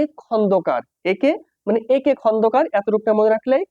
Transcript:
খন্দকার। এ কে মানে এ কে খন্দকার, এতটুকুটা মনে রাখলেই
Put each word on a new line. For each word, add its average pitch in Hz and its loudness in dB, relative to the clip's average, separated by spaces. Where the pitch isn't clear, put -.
খন্দকার। 185 -2
এ 180 0
কে 277 0
মানে 220 -2
এ 269 2
কে 277 0
খন্দকার, 226 0
এতটুকুটা 214 -2
মনে 214 2
রাখলেই 254 0